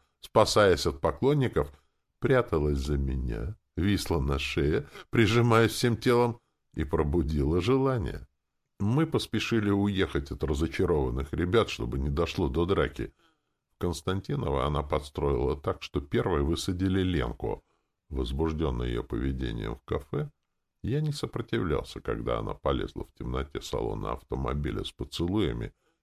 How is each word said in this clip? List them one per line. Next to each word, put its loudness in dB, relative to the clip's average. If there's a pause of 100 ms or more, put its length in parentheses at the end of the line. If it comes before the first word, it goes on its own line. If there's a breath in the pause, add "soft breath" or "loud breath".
(200)
спасаясь 4
от -4
поклонников, 0 (460 soft breath)
пряталась 2
за 0
меня, -4 (200)
висла 0
на 0
шее, 0 (220 loud breath)
прижимаясь 4
всем 0
телом, 2 (340)
и -2
пробудила 0
желание. 0 (540)
Мы 2
поспешили 0
уехать 0
от -6
разочарованных 0
ребят, 2
чтобы -6
не 0
дошло 0
до 0
драки. -2 (640)
В -20
Константиново -2
она 0
подстроила 0
так, -6
что -4
первой 0
высадили 0
Ленку. -2 (440)
Возбуждённый -2
её -4
поведением -4
в -20
кафе, -4 (520)
я -2
не -2
сопротивлялся, -4
когда -2
она -4
полезла -2
в -20
темноте -6
салона -4
автомобиля -4
с -8
поцелуями -4 (300)